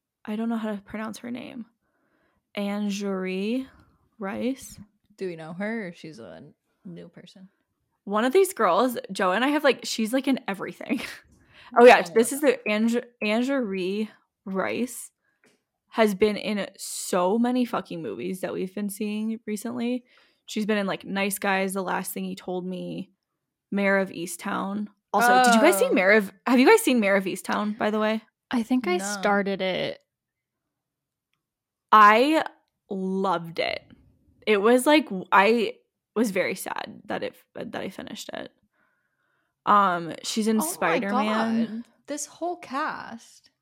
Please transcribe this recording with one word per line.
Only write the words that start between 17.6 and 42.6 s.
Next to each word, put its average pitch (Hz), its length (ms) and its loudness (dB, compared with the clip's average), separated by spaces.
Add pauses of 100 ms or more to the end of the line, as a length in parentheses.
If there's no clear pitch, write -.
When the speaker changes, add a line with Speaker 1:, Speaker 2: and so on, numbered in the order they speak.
Speaker 1:
fucking 180 380 -8
movies 151 400 -8
that 175 100 -6
we've 185 220 -8
been 208 160 -6
seeing 220 560 -6
recently. 240 580 -6 (400)
She's 214 220 -4
been 214 100 0
in, 202 100 -2
like, 175 200 -6
Nice 196 320 -4
Guys, 190 340 -2
The 190 100 -4
Last 180 300 -6
Thing 196 120 -8
He 185 100 -8
Told 180 320 -8
Me, 175 440 -10 (600)
Mare 196 260 2
of 196 140 -2
Easttown. 196 760 -8 (260)
Also, 240 300 6
did 240 100 8
you 226 80 6
guys 330 160 6
see 523 80 4
Speaker 2:
Oh. 508 80 0
Speaker 1:
Mare 196 180 4
of, 208 180 4 (160)
have 247 140 6
you 262 80 6
guys 440 140 8
seen 254 180 2
Mare 202 160 2
of 196 80 0
Easttown, 208 540 -4
by 214 120 0
the 214 80 0
way? 214 220 0 (300)
Speaker 3:
I 240 120 0
think 254 240 0
I 359 120 0
Speaker 2:
No. 190 60 -4
Speaker 3:
started 202 580 0
it. 175 360 -4 (1900)
Speaker 1:
I 226 540 8 (460)
loved 190 680 -4
it. - 220 -4 (640)
It 214 140 2
was, 240 260 4
like, 302 180 4
w-, 185 280 -8
I 214 440 4 (380)
was 214 180 0
very 175 220 -2
sad - 520 -10
that - 160 -6
it, - 120 -8 (200)
that - 260 -10
I - 80 -8
finished - 460 -14
it. - 180 -12 (1120)
Um, 180 480 2 (120)
she's 214 240 -4
in 220 80 2
Speaker 2:
Oh 214 80 0
my - 80 -2
Speaker 1:
Spider-Man. 214 920 0
Speaker 2:
God. 220 180 -10 (240)
This 294 180 -8
whole 339 300 -8
cast. 254 960 -12 (120)